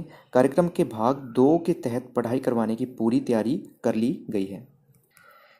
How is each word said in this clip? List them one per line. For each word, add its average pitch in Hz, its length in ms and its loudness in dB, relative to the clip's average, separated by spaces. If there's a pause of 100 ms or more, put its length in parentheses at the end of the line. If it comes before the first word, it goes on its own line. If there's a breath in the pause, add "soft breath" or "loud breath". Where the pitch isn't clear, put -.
(340 loud breath)
कार्यक्रम 135 340 4
के 170 160 0
भाग 113 340 0 (180)
दो 139 300 6
के 180 80 0
तहत 123 420 -6
पढ़ाई 120 240 0
करवाने 113 360 0
की 123 100 -4
पूरी 120 340 0
तैयारी 120 360 0 (280)
कर 110 120 0
ली 117 160 0 (180)
गई 98 160 -4
है। 92 220 -12 (920 soft breath)